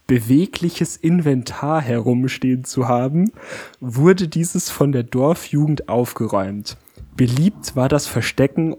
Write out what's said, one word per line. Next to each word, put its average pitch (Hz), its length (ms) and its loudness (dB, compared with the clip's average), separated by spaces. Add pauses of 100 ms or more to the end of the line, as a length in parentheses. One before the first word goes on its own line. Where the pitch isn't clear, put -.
bewegliches 143 920 0
Inventar 151 840 0
herumstehen 127 840 0
zu 123 240 -2
haben, 135 420 2 (480)
wurde 160 480 4
dieses 170 440 -4
von 143 200 2
der 123 120 0
Dorfjugend 147 840 0
aufgeräumt. 104 880 -2 (400)
Beliebt 127 600 0
war 127 120 2
das 143 180 0
Verstecken 143 720 0